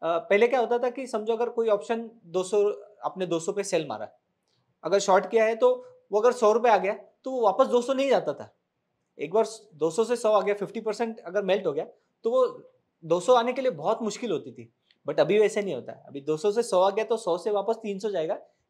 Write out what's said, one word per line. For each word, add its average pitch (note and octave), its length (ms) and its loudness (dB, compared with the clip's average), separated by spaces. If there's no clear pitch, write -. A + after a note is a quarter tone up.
अ, E3 160 -2
पहले G#3 300 4
क्या B3+ 120 2
होता A#3+ 180 0
था B3 120 -2
कि B3+ 160 -8
समझो, A3 260 -4
अगर A3+ 160 -2
कोई A3+ 200 -2
ऑप्शन A3 420 -2
दो F3 160 -2
सौ, G#3 280 2
आपने F#3 220 -6
दो E3 120 -2
सौ E3 140 -4
पे G3 100 -4
सेल E3+ 240 -2
मारा, G#2+ 260 -10
अगर F3 140 2
शॉर्ट G3 320 2
किया A3 140 4
है, A3+ 120 0
तो B3 300 2
वो G3+ 80 2
अगर A#3+ 120 6
सौ G#3+ 200 4
रुपये A3+ 200 4
आ G3+ 60 6
गया, F#3+ 200 -2
तो C4 60 -8
वो C4 100 -4
वापस G#3+ 260 4
दो A#3 160 2
सौ C4 100 -4
नहीं C4+ 160 0
जाता F3+ 240 2
था। A2+ 200 -16
एक D3+ 120 -8
बार G#3 140 2
दो D3+ 160 0
सौ A3 140 0
से A#3+ 120 0
सौ A3 160 2
आ G#3 80 4
गया, G3+ 140 0
फिफ्टी G3+ 260 -6
परसेंट A3 400 -6
अगर F#3 220 -4
मेल्ट F#3 240 0
हो D3+ 60 0
गया, D3+ 140 -6
तो A3+ 60 -2
वो B3 400 0
दो E3 160 0
सौ B3+ 140 4
आने A#3+ 180 4
के C4 100 -6
लिए B3+ 80 0
बहुत E3+ 320 -2
मुश्किल A3 280 -6
होती C3+ 220 -6
थी। A2+ 200 -20
But D3+ 120 0
अभी E3 180 4
वैसे G#3 240 2
नहीं F#3+ 120 -6
होता A#2 180 -10
है। - 140 -20
अभी C#3 140 -14
दो D3+ 160 -2
सौ G#3 160 0
से A#3 100 0
सौ F#3+ 180 2
आ F#3+ 100 4
गया, G#3 140 -2
तो A3+ 120 -2
सौ F3+ 220 -2
से G#3+ 120 -6
वापस G3+ 240 -2
तीन G3+ 240 -8
सौ G#3+ 120 -6
जाएगा, F3 240 -4